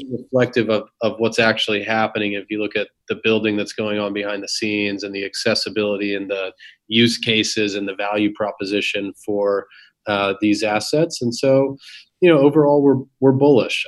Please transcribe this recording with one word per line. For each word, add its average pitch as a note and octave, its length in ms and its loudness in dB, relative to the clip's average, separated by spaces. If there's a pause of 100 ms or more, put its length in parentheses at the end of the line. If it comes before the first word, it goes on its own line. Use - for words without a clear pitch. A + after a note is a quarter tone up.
(100)
reflective A#2+ 580 -2
of, G#2+ 200 -2 (140)
of G#2 160 -2
what's A2+ 200 0
actually A2 460 0
happening. G#2+ 480 -2
If G2+ 180 -8
you G#2+ 100 -4
look G#2 160 -6
at G#2 120 -2 (200)
the G#2 140 -6
building A2 340 2
that's G#2 160 -4
going G#2+ 260 -4
on G2+ 140 -4
behind G2+ 300 -6
the G2 60 -12
scenes G#2 560 -4
and G2+ 100 -10
the G2 100 -6
accessibility G#2 920 -2
and G2 160 -8
the F#2+ 220 -6 (360)
use A2+ 300 2
cases A2 560 -2
and G2+ 120 -4
the G2 80 -8
value G#2 380 -2
proposition G2+ 800 -4 (120)
for, G2+ 420 -2 (400)
uh, G2 340 0
these G#2 240 2
assets. A#2+ 580 -2
And A#2+ 100 -2
so, C3+ 440 2 (440)
you F3+ 80 6
know, D#3+ 100 8
overall, C#3+ 440 6
we're, C#3 220 4 (160)
we're C3+ 120 6
bullish. C3+ 560 4